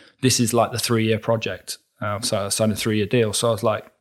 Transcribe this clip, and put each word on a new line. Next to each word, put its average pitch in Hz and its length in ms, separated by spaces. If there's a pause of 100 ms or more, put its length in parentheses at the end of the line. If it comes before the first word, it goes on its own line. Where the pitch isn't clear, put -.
(220)
This 127 160
is, 117 160
like, 110 160
the 113 80
three-year 110 400
project. 110 600 (220)
Uh, 104 200
so 101 260
I - 40
signed 110 220
a 95 40
three-year 107 300
deal. 110 260
So 117 160
I - 20
was 107 140
like, 107 260 (100)